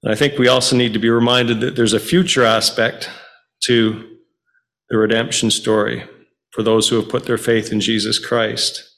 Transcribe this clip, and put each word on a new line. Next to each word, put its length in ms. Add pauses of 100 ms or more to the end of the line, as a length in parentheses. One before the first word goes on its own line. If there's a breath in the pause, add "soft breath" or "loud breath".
And 100
I 40
think 220
we 120
also 260
need 160
to 80
be 100
reminded 520
that 160
there's 160
a 60
future 440
aspect 680 (560 loud breath)
to 520 (720)
the 80
redemption 520
story 540 (480)
for 100
those 280
who 80
have 100
put 180
their 120
faith 340
in 80
Jesus 400
Christ. 640 (140)